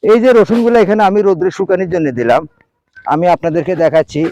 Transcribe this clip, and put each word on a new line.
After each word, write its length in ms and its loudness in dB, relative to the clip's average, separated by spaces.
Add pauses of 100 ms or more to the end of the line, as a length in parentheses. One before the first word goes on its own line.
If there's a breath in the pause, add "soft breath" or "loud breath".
এই 160 4
যে 140 2
রসুনগুলো 460 2
এখানে 240 2
আমি 180 2
রোদ্রে 300 0
শুকানোর 380 -2
জন্য 220 -2
দিলাম, 300 0 (640)
আমি 220 -2
আপনাদেরকে 480 -2
দেখাচ্ছি। 440 -2 (120)